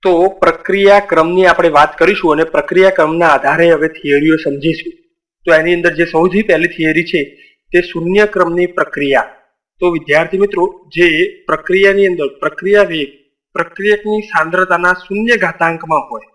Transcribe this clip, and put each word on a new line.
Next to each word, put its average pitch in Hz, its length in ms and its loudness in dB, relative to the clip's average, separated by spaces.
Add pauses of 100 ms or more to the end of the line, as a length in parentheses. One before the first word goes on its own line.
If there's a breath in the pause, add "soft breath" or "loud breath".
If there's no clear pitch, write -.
તો 185 80 4 (260)
પ્રક્રિયા 196 680 2
ક્રમની 170 360 2
આપણે 170 240 4
વાત 151 280 4
કરીશું 170 360 0
અને 156 100 0
પ્રક્રિયા 175 540 0
ક્રમના 160 380 0
આધારે 143 360 0
હવે 156 160 0
થિયરીઓ 151 560 0
સમજીશું. 147 500 -6 (520)
તો 170 80 -4
એની 160 240 2
અંદર 170 160 0
જે 165 120 0
સૌથી 180 420 0
પહેલી 156 200 0
થિયરી 160 440 -2
છે 165 100 -2 (500 soft breath)
તે 175 100 2
શૂન્ય 180 440 0
ક્રમની 180 520 -2
પ્રક્રિયા. 139 540 -2 (500)
તો 175 100 -2
વિદ્યાર્થી 165 520 -2
મિત્રો, 196 200 -2 (320)
જે 175 120 2 (380)
પ્રક્રિયાની 190 600 0
અંદર 165 200 -2 (160)
પ્રક્રિયા 190 480 0
વેગ 151 180 -6 (460)
પ્રક્રિયકની 208 680 -4
સાંદ્રતાના 180 720 -2
શૂન્ય 208 440 -4
ઘાતાંકમાં 165 720 -4
હોય 113 260 -14